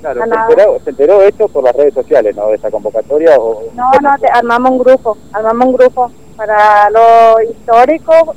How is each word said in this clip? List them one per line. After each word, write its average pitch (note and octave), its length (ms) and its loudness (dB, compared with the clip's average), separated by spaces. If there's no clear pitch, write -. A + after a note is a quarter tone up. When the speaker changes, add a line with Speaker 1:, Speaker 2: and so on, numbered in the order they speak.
Speaker 1:
Claro, A#3+ 200 -8
Speaker 2:
a A3+ 40 -4
Speaker 1:
se A3+ 60 -6
Speaker 2:
nada. A3+ 200 -2
Speaker 1:
enteró, F#3+ 320 2
se - 80 -8
enteró F3 320 2
esto G3+ 240 0
por D3 160 -4
las A#2+ 140 0
redes C#3+ 180 0
sociales, A#2 400 -2
¿no? G#2 140 -6
De G#2+ 80 -2
esta G#2 160 -8
convocatoria, A2+ 680 -2
o A2+ 240 -4
Speaker 2:
No, B3 120 -4
no, C#4 180 0
te, C#4 60 -2
armamos A#3+ 460 0
un C4 80 -2
grupo, B3+ 360 0
armamos A3+ 360 -2
un B3+ 60 -2
grupo B3 360 0
para G#3 540 2
lo A3+ 580 4
histórico D#4 880 0